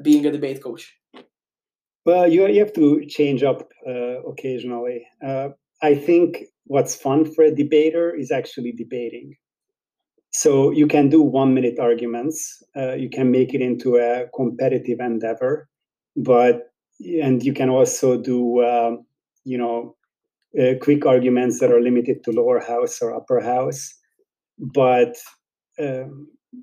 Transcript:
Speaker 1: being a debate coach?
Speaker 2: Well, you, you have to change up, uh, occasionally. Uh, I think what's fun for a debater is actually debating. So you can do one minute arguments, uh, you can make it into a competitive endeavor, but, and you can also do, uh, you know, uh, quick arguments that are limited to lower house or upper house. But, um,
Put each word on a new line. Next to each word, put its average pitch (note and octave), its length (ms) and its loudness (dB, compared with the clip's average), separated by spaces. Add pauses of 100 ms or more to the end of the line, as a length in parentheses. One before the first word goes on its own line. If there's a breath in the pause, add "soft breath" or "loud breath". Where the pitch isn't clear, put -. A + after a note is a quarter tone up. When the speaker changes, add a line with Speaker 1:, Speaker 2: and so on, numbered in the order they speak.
Speaker 1:
being D3 240 4
a C#3 40 2
debate C#3 320 -8
coach? A#2 320 -16 (1120)
Speaker 2:
Well, F3 260 4
you, F#3+ 180 4
you G#3 120 4
have G#3 140 0
to D3+ 320 2
change C#3 360 -2
up, C3 260 -2 (180)
uh, B2 360 -8
occasionally. B2 840 -10 (200)
Uh, C3+ 240 -6 (320)
I F#3 120 4
think E3+ 500 2 (220)
what's D3 280 -2
fun C#3+ 300 0
for D#3 200 2
a D3+ 100 4
debater D#3+ 600 2
is C#3 160 -8
actually B2 420 -6
debating. A#2+ 640 -12 (960)
So C#3 400 2
you D3+ 160 2
can D3 220 2
do D#3 120 6
one C3+ 320 2
minute B2+ 260 0
arguments, A#2+ 840 -4 (140)
uh, C3 180 -6
you C3 160 -8
can C3 200 0
make B2+ 220 2
it C3 80 -2
into B2 360 0
a A#2+ 380 0
competitive B2 640 -2
endeavor, A#2 680 -4 (480)
but, F#3 540 2 (300)
and C#3+ 420 0
you C3+ 100 0
can C3+ 160 0
also B2+ 520 2
do, B2 400 0
uh, A#2+ 360 2 (480)
you B2+ 140 -6
know, A#2+ 380 -6 (600)
uh, B2+ 220 2
quick C#3+ 240 0
arguments B2 560 2
that B2 120 2
are A#2+ 80 6
limited B2 440 0
to A#2 60 -6
lower A#2+ 300 0
house A#2+ 420 -4
or A2+ 120 -4
upper B2 260 -2
house. B2+ 540 -4 (640)
But, B2+ 580 2 (600)
um, C#3+ 500 -8 (340)